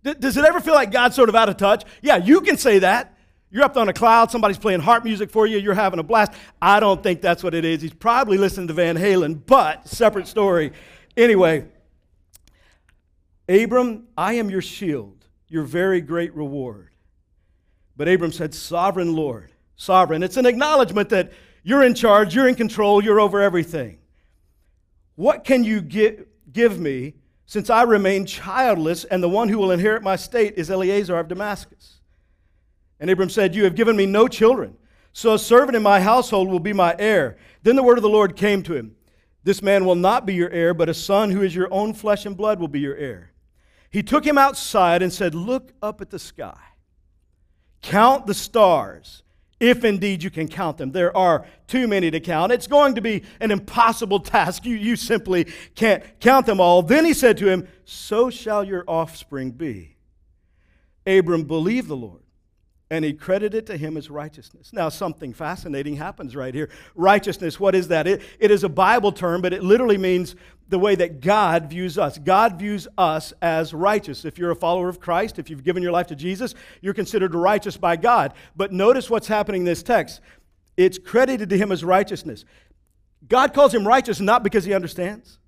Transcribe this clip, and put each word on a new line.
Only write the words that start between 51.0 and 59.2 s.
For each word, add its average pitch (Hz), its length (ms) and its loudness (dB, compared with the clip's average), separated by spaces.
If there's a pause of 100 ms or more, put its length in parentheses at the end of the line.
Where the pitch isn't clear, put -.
are 175 300 2 (220)
too 247 180 0
many 190 240 0
to 160 80 -6
count. 170 320 -2
It's 247 160 -2
going 285 300 4
to 233 40 -4
be 208 220 -4 (160)
an 220 140 -2
impossible 220 680 -4
task. 185 480 -4
You, 240 80 -6
you 220 220 -4
simply 196 500 -4 (300)
can't 214 260 0 (160)
count 262 280 4
them 196 140 0
all." 175 220 6
Then 269 220 2
he 330 80 2
said 226 240 2
to 190 120 0
him, 185 200 -2 (160)
"So 233 440 -4
shall 214 360 -6
your 190 240 -8
offspring 151 640 -8